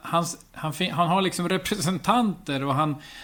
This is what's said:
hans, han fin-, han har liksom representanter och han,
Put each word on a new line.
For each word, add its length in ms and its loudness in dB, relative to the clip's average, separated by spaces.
hans, 500 -2
han 200 -6
fin-, 200 -2
han 160 2
har 140 4
liksom 260 0
representanter 1160 0
och 100 2
han, 220 2